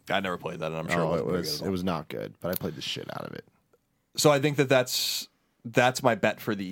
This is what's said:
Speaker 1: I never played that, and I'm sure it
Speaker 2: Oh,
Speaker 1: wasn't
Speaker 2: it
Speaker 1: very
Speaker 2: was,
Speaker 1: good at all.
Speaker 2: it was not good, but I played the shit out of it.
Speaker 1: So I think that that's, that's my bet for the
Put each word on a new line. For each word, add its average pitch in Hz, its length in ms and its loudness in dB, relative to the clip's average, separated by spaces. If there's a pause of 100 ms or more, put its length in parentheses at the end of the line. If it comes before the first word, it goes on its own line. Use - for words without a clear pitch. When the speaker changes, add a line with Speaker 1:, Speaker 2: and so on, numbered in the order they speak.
(100)
Speaker 1:
I 98 100 2
never 92 160 -2
played 82 240 -8
that, 80 120 -4
and 80 40 -4
I'm 80 140 -4
sure 87 100 0
it 82 40 2
Speaker 2:
Oh, 80 40 2
Speaker 1:
wasn't 76 200 0
Speaker 2:
it - 20 0
Speaker 1:
very 90 100 0
Speaker 2:
was, 78 100 -4
Speaker 1:
good - 60 -4
at - 60 -8
all. 85 60 -4
Speaker 2:
it - 20 0
was 90 140 -2
not 82 240 -2
good, 52 320 -8
but 85 100 -4
I 92 40 -2
played 80 220 -6
the - 60 -12
shit - 320 -8
out 50 120 -8
of 50 60 -12
it. 50 140 -14 (680)
Speaker 1:
So 151 140 6
I 143 100 4
think 143 180 0
that 139 100 4
that's, - 600 2 (360)
that's 123 380 2
my 123 120 6
bet 104 260 0
for 110 140 -2
the 98 180 -4